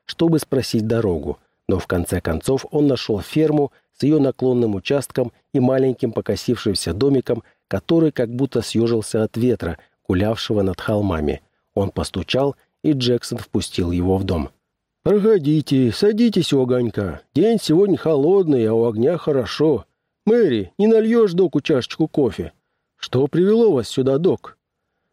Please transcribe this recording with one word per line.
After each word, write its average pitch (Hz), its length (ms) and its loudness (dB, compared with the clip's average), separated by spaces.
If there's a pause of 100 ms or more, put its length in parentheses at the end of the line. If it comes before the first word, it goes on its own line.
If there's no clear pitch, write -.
чтобы 165 320 0
спросить 120 480 -2
дорогу. 104 520 -2 (300)
Но 92 100 0
в - 80 -8
конце 90 360 -2
концов 87 480 -2
он 147 160 0
нашел 117 340 -2
ферму 151 500 0 (280)
с - 40 -14
ее 151 160 4
наклонным 123 560 0
участком 131 560 -2 (220)
и 139 80 0
маленьким 127 520 0
покосившимся 104 840 -4
домиком, 123 480 0 (260)
который 160 440 0
как 120 180 -4
будто 123 320 -2
съежился 113 600 0
от - 120 -6
ветра, 110 400 -2 (320)
гулявшего 104 540 0
над 90 180 -4
холмами. 87 600 -2 (320)
Он 98 160 -2
постучал, 123 680 -4 (260)
и 151 100 2
Джексон 123 440 -2
впустил 95 540 -4
его 90 260 0
в 95 80 -2
дом. 85 240 -4 (540)
«Проходите, 156 880 2
садитесь 208 600 0
у 135 80 4
огонька. 113 580 -2 (140)
День 214 260 2
сегодня 180 380 2
холодный, 156 640 2
а 110 80 0
у 113 160 2
огня 123 300 0
хорошо. 139 680 -2 (400)
Мэри, 170 540 2
не 202 80 2
нальешь 220 480 4
доку 170 260 2
чашечку 151 480 -2
кофе? 107 440 -2 (440)
Что 135 300 -2
привело 208 440 2
вас 123 180 0
сюда, 135 280 0
док?» 156 400 -2 (560)